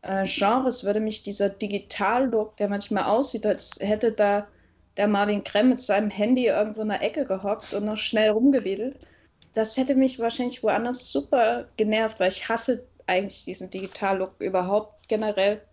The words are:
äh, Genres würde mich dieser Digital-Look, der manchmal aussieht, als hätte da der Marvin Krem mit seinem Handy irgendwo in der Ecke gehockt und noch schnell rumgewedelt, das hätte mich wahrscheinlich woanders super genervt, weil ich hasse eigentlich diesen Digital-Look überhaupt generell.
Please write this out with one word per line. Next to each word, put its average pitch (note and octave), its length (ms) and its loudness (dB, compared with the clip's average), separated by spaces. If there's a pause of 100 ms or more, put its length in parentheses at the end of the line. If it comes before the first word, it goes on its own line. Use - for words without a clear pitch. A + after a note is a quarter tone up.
äh, F#3+ 220 -2
Genres A3+ 600 0
würde G#3 160 0
mich G#3+ 220 -6
dieser G3+ 260 -2
Digital-Look, G#3+ 1040 -2
der G3+ 140 -2
manchmal G3+ 340 -2
aussieht, A#3 420 0
als - 360 -2
hätte G#3+ 320 0
da G#3 340 2 (480)
der G#3 140 0
Marvin G#3 340 2
Krem A3+ 260 4
mit B3 120 2
seinem G#3 280 0
Handy A#3 380 2
irgendwo G#3+ 360 0
in G#3+ 40 -2
der G3+ 160 -2
Ecke A#3 220 -2
gehockt G3 480 -4
und G#3 120 -2
noch G#3+ 120 -4
schnell G#3+ 320 2
rumgewedelt, A3 680 2 (600)
das A3 200 0
hätte C4 200 2
mich C4 240 4
wahrscheinlich B3 440 -4
woanders A#3 480 0
super A#3+ 540 2 (100)
genervt, G#3+ 460 0
weil F#3 100 2
ich - 160 -10
hasse A3+ 380 -2 (220)
eigentlich F#3+ 380 -2
diesen F#3 240 -10
Digital-Look F#3+ 720 -4
überhaupt F#3+ 680 -2
generell. G#3 520 0 (120)